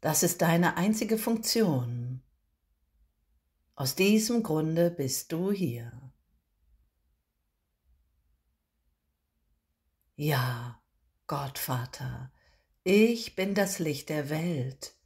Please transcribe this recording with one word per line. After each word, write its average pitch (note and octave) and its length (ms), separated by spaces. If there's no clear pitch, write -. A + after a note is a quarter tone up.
Das D#3 200
ist E3+ 200
deine E3+ 340
einzige G#3+ 420
Funktion. C3 1040
Aus C3+ 200
diesem A3 480
Grunde D#3+ 480
bist C#3 400
du F3+ 220
hier. A#2+ 400
Ja, B2+ 680
Gott C#3+ 320
Vater, B2+ 760
ich A3 540
bin G3 180
das G3 240
Licht D3+ 300
der D3 200
Welt. D3+ 640